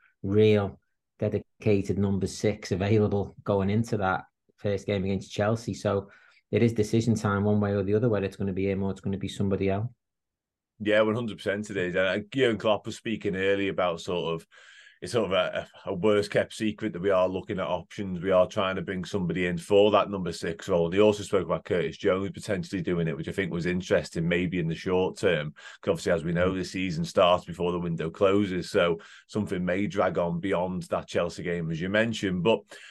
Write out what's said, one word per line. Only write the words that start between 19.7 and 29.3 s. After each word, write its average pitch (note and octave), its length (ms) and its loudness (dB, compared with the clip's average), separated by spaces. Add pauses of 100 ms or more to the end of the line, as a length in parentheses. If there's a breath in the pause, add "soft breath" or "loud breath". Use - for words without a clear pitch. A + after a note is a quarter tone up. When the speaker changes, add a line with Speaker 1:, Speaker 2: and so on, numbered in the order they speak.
Speaker 2:
that G2 180 4
number F#2 220 -4
six E2+ 360 -8
role. F2 180 2
And E2+ 80 -4
he F#2+ 60 0
also G#2+ 220 6
spoke F2+ 240 0
about E2 180 -4
Curtis E2+ 320 -2
Jones F#2+ 360 0
potentially F#2 500 -6
doing E2+ 240 0
it, D2 100 -4
which D#2+ 120 -8
I - 20 -6
think F2 220 -4
was E2+ 140 -4
interesting, F2+ 600 -2
maybe F2 320 0
in E2 80 -2
the E2 80 -2
short F#2 420 -2
term. D#2 380 0 (260 loud breath)
'Cause G2+ 120 -2
obviously, E2+ 180 -2
as E2+ 140 0
we E2+ 80 -4
know, F2+ 200 2
the F#2 120 -4
season F2 400 -4
starts F2 400 4
before F2 260 -4
the F2 80 -2
window E2 320 -4
closes. F#2+ 640 2
So F2 260 4 (300 loud breath)
something F#2 360 -2